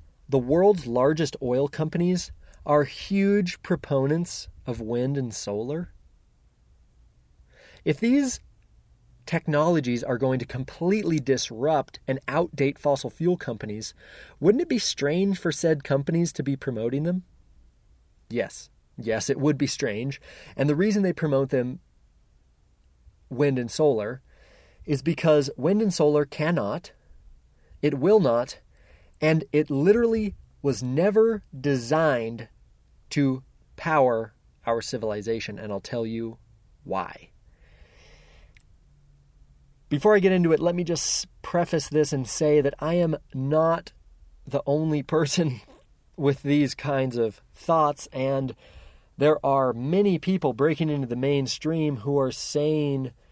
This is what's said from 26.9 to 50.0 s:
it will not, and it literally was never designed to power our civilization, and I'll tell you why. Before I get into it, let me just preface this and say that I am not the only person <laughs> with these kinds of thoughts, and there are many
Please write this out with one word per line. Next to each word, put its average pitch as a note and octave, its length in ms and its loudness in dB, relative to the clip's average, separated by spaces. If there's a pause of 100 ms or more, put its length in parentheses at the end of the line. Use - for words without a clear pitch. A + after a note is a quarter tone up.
it C#3+ 180 0
will G3 220 6
not, A#2+ 380 0 (600)
and D#3 320 2
it D3+ 180 2
literally G#3 640 2 (280)
was C#3 200 -2
never G3+ 600 2 (160)
designed B2+ 880 0 (600)
to C3+ 340 0 (320)
power B2+ 580 2 (320)
our A#2 160 0
civilization, G#2+ 760 -6
and G#2 140 -8
I'll G2 80 -6
tell A#2 240 -6
you A2+ 320 -8 (480)
why. - 460 -8 (2500)
Before G#3 260 4
I G3+ 40 4
get F#3 120 4
into F3 220 4
it, D3+ 80 2
let E3+ 140 0
me F3 100 -2
just - 420 -4 (140)
preface E3+ 480 -2
this D3+ 240 2
and C3+ 120 -4
say D3+ 360 2
that C3+ 180 0
I D#3 140 -2
am E3+ 240 2 (160)
not D#3 580 0 (540)
the C#3 200 -2
only D3+ 380 0
person D3+ 560 0 (280)
<laughs> - 280 -20
with C#3 280 0
these C#3+ 320 2
kinds C3 420 -2
of A2+ 240 -2 (120)
thoughts, D#3 600 0
and C3+ 420 -2 (600)
there D3 280 4
are C3+ 280 2
many E3+ 440 2